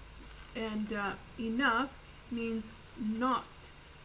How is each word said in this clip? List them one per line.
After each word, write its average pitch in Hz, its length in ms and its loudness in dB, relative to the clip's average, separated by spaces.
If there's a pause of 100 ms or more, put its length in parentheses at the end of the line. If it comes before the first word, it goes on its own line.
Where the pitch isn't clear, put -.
(560)
and, 214 380 0
uh, 202 200 2 (260)
enough 233 500 6 (420)
means 226 400 0 (280)
not 226 720 2 (340)